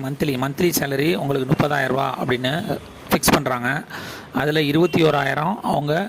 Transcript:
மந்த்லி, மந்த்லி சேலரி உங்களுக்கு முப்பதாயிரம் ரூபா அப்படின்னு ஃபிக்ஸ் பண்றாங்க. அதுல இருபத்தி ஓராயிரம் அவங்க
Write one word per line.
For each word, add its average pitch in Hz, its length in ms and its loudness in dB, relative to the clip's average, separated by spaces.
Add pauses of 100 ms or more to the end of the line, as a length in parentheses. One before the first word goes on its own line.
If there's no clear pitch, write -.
மந்த்லி, 139 400 -2
மந்த்லி 156 340 2
சேலரி 143 320 0 (140)
உங்களுக்கு 139 300 0
முப்பதாயிரம் 143 400 2
ரூபா 135 140 0 (120)
அப்படின்னு 127 320 0 (580)
ஃபிக்ஸ் - 260 4
பண்றாங்க. 127 340 0 (720)
அதுல 151 280 2
இருபத்தி 165 380 4
ஓராயிரம் 143 480 0 (160)
அவங்க 147 200 0 (160)